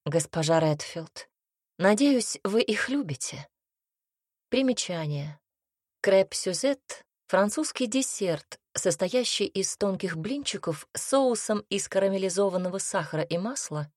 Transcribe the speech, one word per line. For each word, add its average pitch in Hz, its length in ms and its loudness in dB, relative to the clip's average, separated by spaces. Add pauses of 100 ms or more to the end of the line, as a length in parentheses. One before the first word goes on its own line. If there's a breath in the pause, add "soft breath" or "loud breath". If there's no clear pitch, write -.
госпожа 160 540 2
Редфилд. 156 680 -2 (520)
Надеюсь, 220 600 4
вы 214 180 2
их - 280 -2
любите». 156 580 -6 (1040)
Примечание. 160 880 -2 (600)
Креп 190 320 6
Сюзет — - 720 -4 (240)
французский 208 580 0
десерт, 208 720 -2 (140)
состоящий 196 720 0
из - 320 -4
тонких 190 400 -2
блинчиков 196 760 -6
с - 80 -6
соусом 240 580 2 (100)
из 196 180 -4
карамелизованного 190 920 0
сахара 160 440 -4
и - 140 -2
масла, 175 600 -6